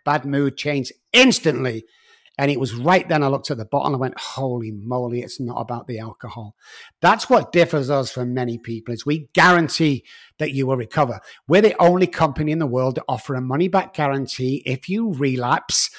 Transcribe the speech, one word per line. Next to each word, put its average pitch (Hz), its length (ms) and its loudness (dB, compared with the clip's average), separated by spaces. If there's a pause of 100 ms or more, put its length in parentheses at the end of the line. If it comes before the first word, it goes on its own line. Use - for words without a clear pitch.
bad 143 220 0
mood 139 320 0
changed 143 340 -4 (220)
instantly. 131 720 2 (520)
And 139 120 2
it 135 100 -2
was 117 140 -4
right 160 340 2
then 151 140 0
I 143 60 2
looked 139 220 -4
at 135 60 -2
the 110 80 -8
bottle 135 220 -2
and 143 100 0
I - 20 -4
went, 127 220 -6
"Holy 123 500 -6
moly, 120 520 -6
it's - 180 -14
not 120 180 -6
about 120 280 -8
the 113 140 -10
alcohol." 110 540 -16 (460)
That's 208 300 2
what 220 200 4
differs 156 380 2
us 139 240 0
from 123 220 -6
many 120 240 -4
people, 117 340 -10
is 110 140 -8
we 151 260 -4
guarantee 165 720 4 (340)
that 151 140 -4
you 135 140 -2
will 131 100 0
recover. 120 440 -2 (280)
We're 180 140 6
the - 180 4
only 175 260 6
company 151 460 0
in 160 60 0
the 156 80 0
world 127 300 0
to - 120 -8
offer 131 260 -4
a 127 60 -4
money-back 175 540 0
guarantee 135 720 -2
if 131 200 -4
you 208 280 -2
relapse 131 720 -2 (100)